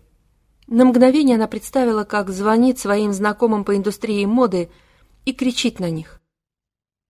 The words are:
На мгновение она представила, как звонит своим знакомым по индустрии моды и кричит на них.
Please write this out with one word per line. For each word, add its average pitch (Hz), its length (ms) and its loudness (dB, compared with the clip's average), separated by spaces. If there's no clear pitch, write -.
На 233 160 4
мгновение 254 500 4
она 220 140 0
представила, 220 560 -2
как 202 260 -4
звонит 220 480 2
своим 208 340 -2
знакомым 208 520 0
по 202 120 -2
индустрии 202 500 -4
моды 202 440 0
и 262 80 -4
кричит 247 480 -4
на 175 100 -4
них. 156 300 -12